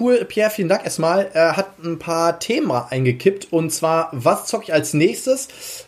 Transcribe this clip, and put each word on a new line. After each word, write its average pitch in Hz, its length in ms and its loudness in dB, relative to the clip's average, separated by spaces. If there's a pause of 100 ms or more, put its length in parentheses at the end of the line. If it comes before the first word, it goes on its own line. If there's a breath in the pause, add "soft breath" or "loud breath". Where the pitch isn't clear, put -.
cool. 240 260 2
Pierre, 214 240 0
vielen 190 180 -2
Dank 196 160 0
erstmal. 185 480 0
Äh, 165 220 4
hat 190 280 -6
ein 165 160 -6
paar 165 420 0
Themen 233 320 -2
eingekippt. 131 840 0
Und 160 180 0
zwar, 160 400 0
was 147 320 2
zock 208 200 -6
ich 165 100 -4
als 151 180 0
nächstes? 233 560 0 (400 loud breath)